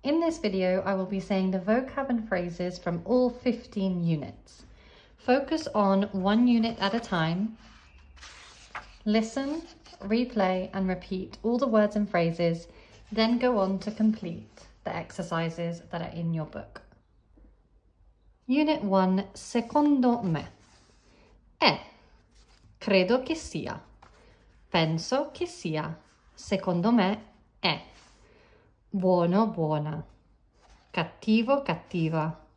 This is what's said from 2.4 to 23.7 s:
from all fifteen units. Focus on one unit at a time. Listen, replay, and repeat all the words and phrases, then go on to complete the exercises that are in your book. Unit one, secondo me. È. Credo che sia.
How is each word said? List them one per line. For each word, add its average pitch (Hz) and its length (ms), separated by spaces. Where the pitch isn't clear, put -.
from 170 280
all 254 260
fifteen 202 720
units. - 640
Focus 277 600
on 196 340
one 208 380
unit 226 320
at 190 120
a 226 60
time. 180 580
Listen, 269 580
replay, 196 720
and 190 120
repeat 185 560
all 233 140
the 269 100
words 214 300
and 208 120
phrases, 170 600
then 226 280
go 247 200
on 190 200
to 208 120
complete 214 760
the 170 100
exercises 170 840
that 170 120
are - 120
in 165 200
your 156 100
book. - 380
Unit 302 360
one, 190 500
secondo 247 920
me. 160 240
È. - 200
Credo 202 440
che 320 120
sia. - 460